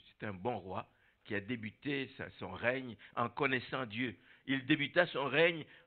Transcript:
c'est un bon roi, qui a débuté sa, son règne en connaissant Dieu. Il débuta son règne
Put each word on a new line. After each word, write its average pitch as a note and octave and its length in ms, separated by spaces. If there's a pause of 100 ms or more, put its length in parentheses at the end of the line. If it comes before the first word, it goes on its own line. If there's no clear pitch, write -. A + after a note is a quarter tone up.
c'est - 180
un G#2+ 60
bon G2+ 260
roi, F#2 300 (360)
qui G#2+ 100
a G2+ 60
débuté A#2+ 760
sa, - 160
son F#2 200
règne A#2+ 440 (200)
en A#2+ 120
connaissant C3 580
Dieu. A2+ 300 (300)
Il C3 200
débuta C#3+ 400
son C#3 180
règne D#3 400 (220)